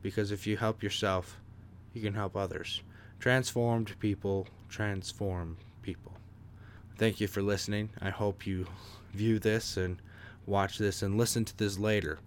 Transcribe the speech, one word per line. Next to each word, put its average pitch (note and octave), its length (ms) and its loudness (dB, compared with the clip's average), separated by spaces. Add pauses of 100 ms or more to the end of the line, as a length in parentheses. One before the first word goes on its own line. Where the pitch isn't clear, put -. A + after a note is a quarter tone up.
Because G2 300 0
if G2+ 140 -4
you G#2 120 2
help G#2+ 260 0
yourself, F#2+ 560 0 (540)
you A2+ 80 -6
can G#2 140 0
help G2+ 200 -2
others. F2 460 -2 (380)
Transformed A#2 800 4
people G2 480 2 (220)
transform F#2 880 -2 (260)
people. - 300 -8 (840)
Thank A2 240 4
you G#2 60 2
for G2 140 0
listening. G#2 480 2 (120)
I G2 80 0
hope G2+ 360 0
you F#2 220 0 (460)
view G#2+ 260 4
this G#2+ 380 2
and F2+ 240 0 (460)
watch G2 320 2
this G#2 220 2
and G2+ 160 2
listen A#2 280 4
to - 120 -12
this G2+ 200 2
later. G2 500 2